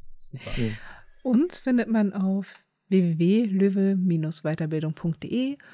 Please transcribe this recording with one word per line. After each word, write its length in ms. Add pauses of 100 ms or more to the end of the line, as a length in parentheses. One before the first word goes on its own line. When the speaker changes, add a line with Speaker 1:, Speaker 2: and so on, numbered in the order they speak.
(180)
Speaker 1:
Super. 400
Speaker 2:
Mhm. 200 (460)
Speaker 3:
Uns 360
findet 300
man 240
auf 400 (360)
w 280
w 0
w 280
löwe 500 (480)
weiterbildung 500
punkt 300
d 40
e 300 (160)